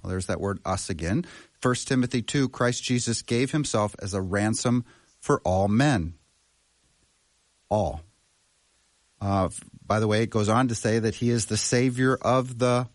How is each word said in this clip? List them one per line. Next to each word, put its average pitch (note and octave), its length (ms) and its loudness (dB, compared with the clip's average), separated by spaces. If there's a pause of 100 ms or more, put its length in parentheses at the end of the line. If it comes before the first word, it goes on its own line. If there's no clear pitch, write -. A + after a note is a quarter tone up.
Well, - 80 -8
there's F#2 180 -2
that E2+ 120 -2
word G2 260 -2
us F#2 240 -2
again. F#2 360 -2 (360)
First B2 260 0
Timothy B2+ 340 0
two, C3 280 0
Christ B2 340 0
Jesus A#2 380 -2
gave B2 300 0
himself A2+ 480 0
as F#2+ 140 -8
a G2 80 -2
ransom G#2+ 640 0 (340)
for - 220 0
all F#2+ 260 2
men. G#2+ 460 2 (1600)
All. G2+ 320 -2 (1200)
Uh, G2 240 2
f-, - 160 -6 (240)
by G#2+ 140 2
the A2 80 0
way, G#2+ 140 2
it A2 80 0
goes G#2+ 180 0
on A#2+ 220 2
to A2+ 60 -2
say A2 240 0
that A2 160 -2
he A#2+ 140 0
is A#2 180 0
the G#2 100 -2
Savior B2+ 580 2
of B2+ 440 0
the B2 360 2